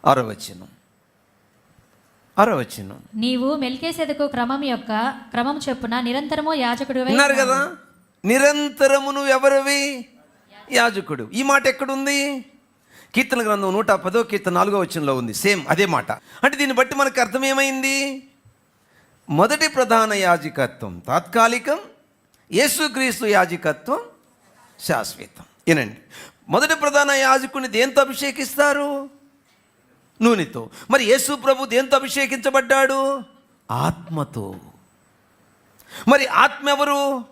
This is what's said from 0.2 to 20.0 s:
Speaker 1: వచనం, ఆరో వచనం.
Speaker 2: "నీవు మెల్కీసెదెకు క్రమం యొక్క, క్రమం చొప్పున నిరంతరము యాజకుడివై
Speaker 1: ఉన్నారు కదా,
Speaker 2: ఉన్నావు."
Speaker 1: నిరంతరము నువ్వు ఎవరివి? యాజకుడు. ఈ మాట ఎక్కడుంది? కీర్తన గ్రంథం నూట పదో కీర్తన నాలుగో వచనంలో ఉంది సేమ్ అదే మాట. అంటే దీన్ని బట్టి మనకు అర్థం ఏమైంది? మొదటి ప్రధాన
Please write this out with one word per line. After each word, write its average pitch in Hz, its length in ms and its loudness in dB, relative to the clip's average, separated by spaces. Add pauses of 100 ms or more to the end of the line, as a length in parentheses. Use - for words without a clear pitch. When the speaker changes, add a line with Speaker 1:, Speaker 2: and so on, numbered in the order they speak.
Speaker 1:
వచనం, 98 460 -12 (1700)
ఆరో 208 180 4
వచనం. 104 460 -8 (120)
Speaker 2:
"నీవు 254 420 -2
మెల్కీసెదెకు 294 720 -4
క్రమం 269 380 -4
యొక్క, 240 220 -6 (240)
క్రమం 285 500 -6 (100)
చొప్పున 247 300 -4
నిరంతరము 294 540 -2
యాజకుడివై 262 560 -2
Speaker 1:
ఉన్నారు 277 220 4
కదా, 269 100 2
Speaker 2:
ఉన్నావు." 277 840 -4
Speaker 1:
నిరంతరము 277 840 2
నువ్వు 277 200 -2
ఎవరివి? 277 760 2 (640)
యాజకుడు. 190 600 0
ఈ 240 80 -2
మాట 277 240 4
ఎక్కడుంది? 269 760 -2 (760)
కీర్తన 254 280 0
గ్రంథం 202 300 0
నూట 214 180 0
పదో 185 320 2
కీర్తన 196 300 -2
నాలుగో 196 260 2
వచనంలో 151 380 0
ఉంది 117 180 -6
సేమ్ 165 340 0
అదే 160 180 2
మాట. 131 260 -2
అంటే 277 440 -2
దీన్ని 269 200 0
బట్టి 262 180 2
మనకు 269 260 0
అర్థం 240 240 -2
ఏమైంది? 269 840 -2 (1000)
మొదటి 277 380 2
ప్రధాన 226 440 2